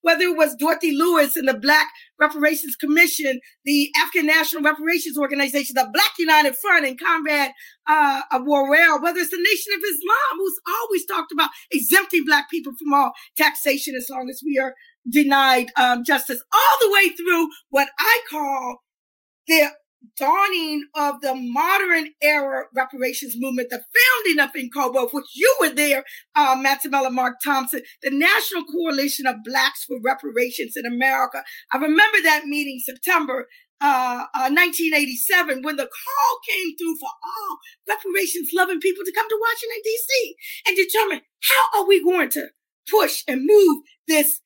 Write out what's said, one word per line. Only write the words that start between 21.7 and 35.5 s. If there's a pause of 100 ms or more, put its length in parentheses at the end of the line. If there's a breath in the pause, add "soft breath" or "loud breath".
era
reparations
movement,
the (140)
founding
of
incobo,
which (100)
you
were
there, (300 loud breath)
uh,
Matamela
Mark
Thompson, (220 loud breath)
the
National
Coalition
of
Blacks
for
Reparations
in
America. (300 loud breath)
I
remember
that
meeting,
September, (320 soft breath)
uh,
uh,
nineteen
eighty-seven,